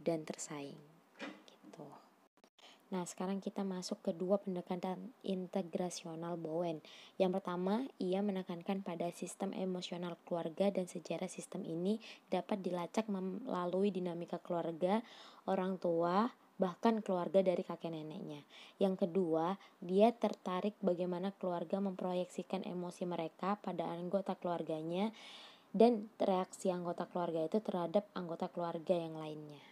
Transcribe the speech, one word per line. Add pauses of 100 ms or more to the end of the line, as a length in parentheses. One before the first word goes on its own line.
dan
tersaing. (720)
Gitu. (1000)
Nah,
sekarang
kita
masuk
ke
dua
pendekatan
integrasional
Bowen. (400)
Yang
pertama, (160)
ia
menekankan
pada
sistem
emosional
keluarga
dan
sejarah
sistem
ini (320)
dapat
dilacak
melalui
dinamika
keluarga, (400)
orang
tua, (240)
bahkan
keluarga
dari
kakek
neneknya. (400)
Yang
kedua, (240)
dia
tertarik
bagaimana
keluarga
memproyeksikan
emosi
mereka
pada
anggota
keluarganya (640)
dan
reaksi
anggota
keluarga
itu
terhadap
anggota
keluarga
yang
lainnya. (120)